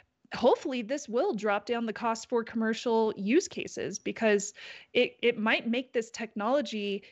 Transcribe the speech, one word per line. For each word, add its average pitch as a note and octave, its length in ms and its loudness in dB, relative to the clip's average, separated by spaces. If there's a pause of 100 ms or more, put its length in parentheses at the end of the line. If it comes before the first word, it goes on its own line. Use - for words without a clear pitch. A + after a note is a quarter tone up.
(340)
hopefully C4 480 2
this B3 260 -4
will C4+ 260 0
drop G#3 320 0
down A#3 200 -2
the A3 80 -4
cost A3+ 340 -4
for A#3 160 0
commercial A3+ 720 0
use G#3+ 320 2
cases, - 520 -6
because G#3 540 2 (400)
it, - 280 2
it A#3+ 160 2
might A3+ 320 0
make B3+ 240 -2
this A3+ 160 -2
technology G#3+ 1040 -2